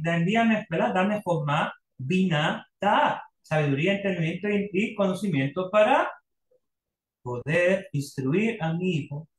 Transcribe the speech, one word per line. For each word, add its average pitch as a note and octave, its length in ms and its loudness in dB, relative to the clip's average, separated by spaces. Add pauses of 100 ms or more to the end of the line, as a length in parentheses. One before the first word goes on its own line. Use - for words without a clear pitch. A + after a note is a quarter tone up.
da-, E3+ 140 0
envíame, G#3+ 540 2
¿verdad? G3 240 0
Dame G#3 300 2
Jokmah, D#3+ 480 0 (240)
Binah, F3 680 0 (160)
Da'at, A3+ 400 2 (220)
sabiduría, D3+ 520 0
entendimiento F3+ 540 -4
y, G3+ 240 -2
y G3+ 220 -2
conocimiento F#3 760 -2
para A3 400 4 (1120)
poder E3+ 720 0
instruir D3+ 680 -2
a E3 100 -2
mi F3 260 -2
hijo C#3+ 300 -10 (100)